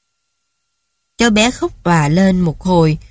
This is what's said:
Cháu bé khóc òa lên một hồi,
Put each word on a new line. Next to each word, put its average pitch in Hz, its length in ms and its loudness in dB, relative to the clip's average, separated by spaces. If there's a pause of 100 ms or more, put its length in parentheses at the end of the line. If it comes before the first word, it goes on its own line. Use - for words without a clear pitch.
(1160)
Cháu 233 120 2
bé 214 220 2
khóc - 320 -8
òa 160 260 0
lên 185 300 2
một 170 220 -4
hồi, 165 360 2 (140)